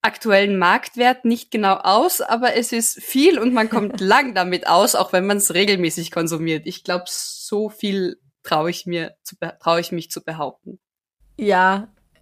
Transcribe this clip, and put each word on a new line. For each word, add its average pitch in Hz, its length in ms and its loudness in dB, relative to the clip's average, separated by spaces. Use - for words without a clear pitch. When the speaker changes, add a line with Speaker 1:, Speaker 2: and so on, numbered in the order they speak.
Speaker 1:
aktuellen 202 580 2
Marktwert 240 680 2
nicht 233 240 0
genau 202 280 2
aus, 233 440 2
aber 233 340 0
es 233 160 -2
ist 233 300 -2
viel 294 380 4
und 247 140 2
man 220 160 2
kommt 208 300 -2
Speaker 2:
<laughs> - 0 -
Speaker 1:
lang 220 360 2
damit 180 320 -2
aus, 175 280 4
auch - 180 0
wenn 180 120 2
man's 202 280 0
regelmäßig 180 580 0
konsumiert. 165 560 -4
Ich 180 160 -12
glaub, 180 260 -6
so - 600 -6
viel 196 500 -4
trau 156 240 -2
ich - 180 -8
mir 170 380 -8
zu - 120 -20
be-, - 240 -12
trau 165 180 -8
ich 170 140 -6
mich 165 200 -10
zu - 120 -14
behaupten. 160 560 -12
Speaker 2:
Ja, 196 540 0